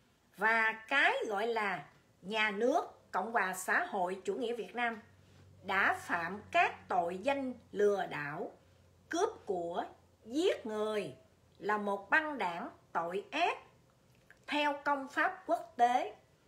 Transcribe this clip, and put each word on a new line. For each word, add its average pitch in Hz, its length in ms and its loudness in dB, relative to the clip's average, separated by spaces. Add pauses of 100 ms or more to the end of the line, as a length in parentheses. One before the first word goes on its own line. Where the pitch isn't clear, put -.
(380)
và 220 360 4 (140)
cái 302 260 4 (140)
gọi 208 200 0
là 202 380 -2 (360)
nhà 214 300 0
nước 254 600 0
Cộng 202 200 -2
hòa 190 220 2
xã 240 320 0
hội 190 380 -2
chủ 202 120 -2
nghĩa 233 180 -2
Việt 214 220 -8
Nam 233 260 -2 (640)
đã 202 280 4
phạm 185 480 -4 (100)
các 392 360 2
tội 180 300 0
danh 262 360 -2 (180)
lừa 196 340 2
đảo, 151 460 -6 (580)
cướp 381 200 2 (160)
của, 180 400 -4 (400)
giết 285 400 0
người, 214 500 -2 (440)
là 202 180 0
một 202 320 -4
băng 302 280 2
đảng 190 320 -4 (220)
tội 175 400 -4
ác 349 260 0 (920)
theo 294 380 0
công 277 220 0
pháp 330 380 -2
quốc 339 300 -2
tế, 254 400 4 (320)